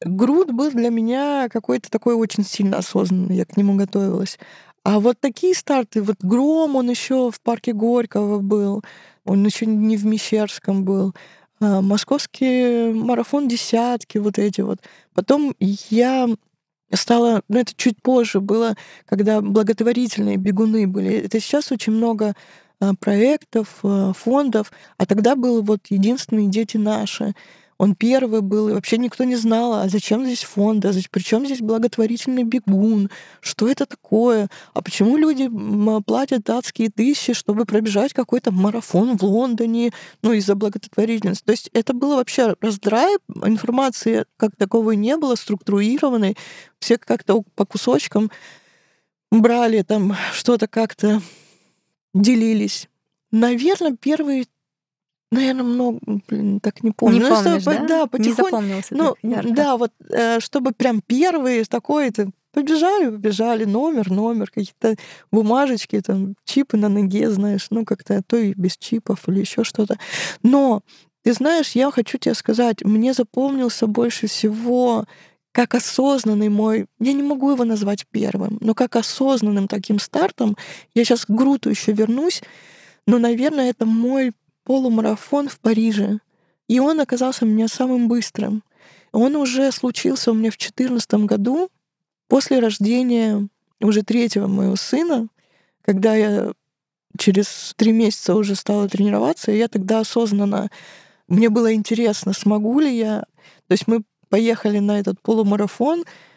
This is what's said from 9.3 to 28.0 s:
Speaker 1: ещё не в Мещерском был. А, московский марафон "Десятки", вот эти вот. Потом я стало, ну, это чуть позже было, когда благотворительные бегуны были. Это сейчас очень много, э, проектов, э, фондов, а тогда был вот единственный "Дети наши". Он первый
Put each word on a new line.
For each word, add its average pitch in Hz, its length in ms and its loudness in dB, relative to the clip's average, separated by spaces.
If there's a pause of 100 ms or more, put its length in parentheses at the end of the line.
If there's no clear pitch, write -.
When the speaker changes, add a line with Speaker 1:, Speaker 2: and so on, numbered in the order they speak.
Speaker 1:
ещё 214 200 0
не 214 320 2
в 202 80 -2
Мещерском 214 800 -2
был. 196 300 0 (480)
А, 202 200 2
московский 240 1120 0
марафон 233 540 -2
"Десятки", 233 720 -2
вот 208 200 -2
эти 202 220 -2
вот. 196 180 -4 (360)
Потом 277 440 2
я 240 680 0 (640)
стало, 233 560 2
ну, 226 100 2
это 240 160 -2
чуть - 260 0
позже 240 380 2
было, 214 360 0 (320)
когда 208 340 0
благотворительные 214 960 0
бегуны 208 500 0
были. 190 240 -2 (140)
Это 220 140 -2
сейчас 294 320 -2
очень 220 220 -2
много, 220 400 0 (480)
э, 196 180 2
проектов, 220 680 0 (160)
э, 196 340 0
фондов, 240 540 0 (260)
а 185 80 0
тогда 220 300 2
был 240 260 0
вот 208 280 0
единственный 208 580 0
"Дети 214 300 -2
наши". 214 560 -2 (460)
Он 196 160 2
первый 233 460 2